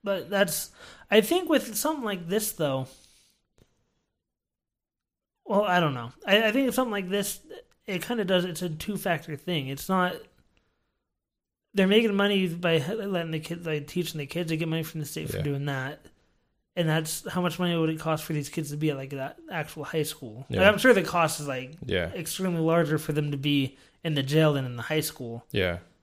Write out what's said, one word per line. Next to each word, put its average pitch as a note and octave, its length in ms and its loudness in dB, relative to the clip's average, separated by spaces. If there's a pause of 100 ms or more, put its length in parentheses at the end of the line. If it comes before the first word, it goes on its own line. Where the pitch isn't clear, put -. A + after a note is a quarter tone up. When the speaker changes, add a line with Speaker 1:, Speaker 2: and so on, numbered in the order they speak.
Speaker 1:
But F#3+ 280 -4
that's, G3 400 0 (400)
I G#3+ 100 8
think E4+ 300 0
with A3+ 260 2
something D4 300 -2
like F#3 200 -6
this, G#3 260 -2
though, C3+ 360 -2 (2500)
well, G#3 200 2
I F3+ 160 4
don't D3 140 0
know. A#2+ 180 -8 (140)
I, G#3 180 4
I G#3+ 80 4
think C4 160 2
if - 60 0
something B3+ 180 0
like G3 160 -4
this, G3 320 -2 (460)
it F3+ 160 -4
kinda A#3 220 -2
does, F3+ 200 4
it's F3 180 -6
a F3 60 -2
two-factor D#3+ 680 -4
thing. C#3 320 -4
It's C3+ 200 -8
not, F#3 260 2 (1600)
they're F#3+ 140 4
making G#3+ 260 6
money G3 340 2
by E3+ 260 0
h-, D3 140 2
letting F#3 440 -4
the D#3 80 -2
kids, E3+ 260 -8
like, D3+ 200 -4
teaching E3 320 -4
the C#3+ 80 -6
kids. E3 240 -4
They E3 60 0
get E3 120 -2
money D#3+ 140 -2
from D#3+ 180 -8
the D3 60 -6
state D#3 240 -8
for - 80 -4
Speaker 2:
Yeah. D3+ 40 -2
Speaker 1:
doing C#3+ 240 -2
that. C#3 380 -6 (720)
And E3+ 120 2
that's, D#3+ 400 -2
how F3+ 120 -2
much F3 180 -2
money F3 180 2
would D#3+ 140 2
it D#3+ 80 -4
cost D#3 260 -2
for - 80 -6
these D3 160 -4
kids C#3+ 220 -6
to D3 60 -8
be D3+ 140 0
at, C#3 60 -4
like, C3+ 140 -10
that C3+ 280 -8 (120)
actual D#3 340 -6
high D#3 200 -2
school? A#2+ 440 -10
Like, D3+ 120 0
Speaker 2:
Yeah. F#3+ 100 10
Speaker 1:
I'm G#3 80 2
sure B3+ 160 8
the F#3+ 80 4
cost D#3+ 380 0
is, D3 80 -6
like, B2+ 240 -6 (120)
Speaker 2:
Yeah. F#2 300 2
Speaker 1:
extremely E3+ 460 -2
larger D#3+ 380 4
for D#3 140 -4
them D3 200 0
to C#3+ 40 -4
be C#3 400 0 (280)
in D#3+ 100 0
the D#3 80 0
jail D3+ 300 4
than C3+ 120 0
in B2 120 -6
the A2+ 60 -8
high D#3 180 0
school. A#2 500 -8
Speaker 2:
Yeah. F2 280 0 (240)